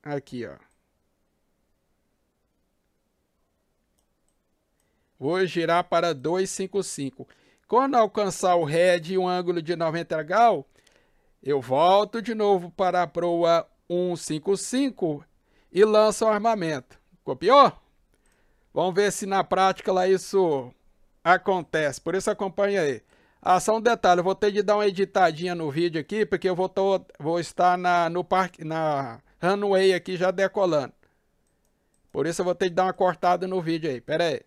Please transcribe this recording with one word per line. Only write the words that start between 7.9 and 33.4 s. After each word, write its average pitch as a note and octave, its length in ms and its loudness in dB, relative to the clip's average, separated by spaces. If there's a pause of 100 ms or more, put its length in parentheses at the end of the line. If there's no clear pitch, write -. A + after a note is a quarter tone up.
alcançar G3+ 600 2
o E3+ 100 2
red F3 480 2
e F#3 40 0
um F#3 80 0
ângulo F3+ 360 -2
de E3 160 -4
noventa D#3+ 440 -4
grau, F#3+ 460 2 (760)
eu C#3 200 -2
volto F#3 600 2
de A3+ 140 -6
novo G3 340 0
para F3+ 320 0
a E3+ 60 0
proa E3+ 580 2 (240)
um F3 280 -2
cinco D#3+ 400 -4
cinco G#3 680 -4 (480)
e G3 140 -2
lanço G#3+ 400 0
o - 20 0
armamento. G3+ 720 -4 (240)
Copiou? G#3+ 480 4 (1000)
Vamos F3 200 -2
ver G3+ 200 2
se - 120 -8
na G3 160 -2
prática F#3+ 520 0
lá F#3 120 2
isso E3 680 0 (500)
acontece. E3 800 0
Por E3+ 120 -6
isso F#3+ 160 -2
acompanha G3+ 520 -2
aí. C#3 200 -2 (400)
Ah, F3+ 200 4
só A3 160 2
um A3 40 -4
detalhe, G#3 380 4
eu E3+ 60 -2
vou F#3+ 100 2
ter G#3 160 0
de G3+ 100 -2
dar G3+ 140 2
uma G#3 120 0
editadinha F3+ 680 0
no D#3+ 160 -6
vídeo E3 300 -2
aqui, G#3 240 -2
porque F#3 240 -2
eu F3+ 60 0
vou F#3 120 -2
tô, F#3+ 320 0 (180)
vou E3 220 -4
estar F3+ 380 0
na, F3 320 0
no F3 140 -4
parque, F3+ 420 -2
na D3+ 560 -4 (220)
runway F#3+ 500 2
aqui F3+ 220 -4
já F3+ 160 0
decolando. F3+ 600 0 (1200)
Por C#3 140 -2
isso E3+ 160 -4
eu F3 40 0
vou F3 100 0
ter F#3+ 140 -2
que E3 60 -8
dar F#3 100 2
uma F3+ 80 -2
cortada F3+ 520 0